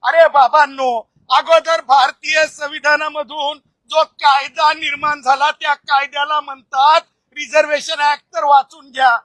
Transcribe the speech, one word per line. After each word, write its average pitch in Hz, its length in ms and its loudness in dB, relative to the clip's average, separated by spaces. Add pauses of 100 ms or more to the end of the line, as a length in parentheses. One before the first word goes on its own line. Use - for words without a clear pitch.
अरे 311 240 4
बाबांनो, 269 840 0 (180)
अगोदर 320 520 0
भारतीय 294 640 0
संविधानामधून 294 1080 -6 (320)
जो 311 140 0
कायदा 294 720 0
निर्माण 294 480 -6
झाला 269 300 0
त्या 302 220 -4
कायद्याला 285 680 -4
म्हणतात 285 600 0 (300)
रिझर्वेशन 294 680 -2
ऍक्ट, 294 220 -2 (120)
तर 320 80 -4
वाचून 285 480 0
घ्या. 254 340 0